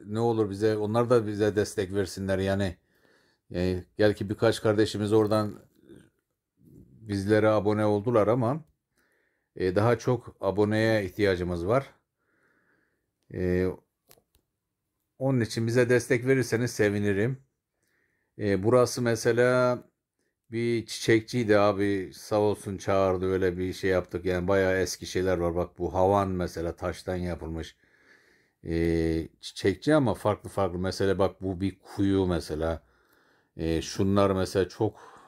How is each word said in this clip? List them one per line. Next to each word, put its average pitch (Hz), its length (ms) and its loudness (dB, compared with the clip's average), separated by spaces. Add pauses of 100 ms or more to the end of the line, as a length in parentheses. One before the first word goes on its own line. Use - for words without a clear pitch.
ne 107 140 -6
olur 110 300 0
bize, 107 260 0
onlar 113 340 -2
da 117 160 4
bize 104 300 0
destek 98 380 -2
versinler 95 440 -2
yani. 98 380 -2 (760)
Yani 90 340 -2 (140)
belki 104 320 2
birkaç 113 320 0
kardeşimiz 104 500 0
oradan 107 480 2 (1500)
bizlere 104 400 2
abone 107 360 2
oldular 104 420 2
ama, 123 380 0 (920)
e, 92 200 -2
daha 113 220 4
çok - 420 -4
aboneye 104 640 2
ihtiyacımız 90 640 -2
var. 127 200 0 (1500)
E, 90 320 0 (1500)
onun 131 220 0
için 113 260 -2
bize 120 220 2
destek 123 380 2
verirseniz 123 440 0
sevinirim. 104 680 0 (1000)
E, 98 240 0
burası 123 400 2
mesela 120 800 2 (680)
bir 117 360 -2
çiçekçiydi 110 720 2
abi, 101 560 0
sağ - 260 -2
olsun 101 360 -2
çağırdı, 95 500 0
öyle 92 320 0
bir 92 140 -4
şey 95 180 -2
yaptık. 90 340 -2
Yani 90 240 -2
bayağı 95 280 2
eski 90 300 -4
şeyler 92 320 -2
var. 85 180 -2
Bak 87 220 -6
bu 87 160 -4
havan 98 340 2
mesela 85 480 -6
taştan 90 400 -8
yapılmış. 80 600 -8 (880)
E, 82 640 0 (120)
çiçekçi - 540 -2
ama 123 200 2
farklı 101 360 -4
farklı. 90 280 -2
Mesela 92 400 0
bak 92 240 -2
bu 95 180 -6
bir 95 180 -4
kuyu 98 480 0
mesela. 82 560 -4 (720)
E, 82 260 -2
şunlar 98 480 2
mesela 92 380 0
çok - 480 -6 (120)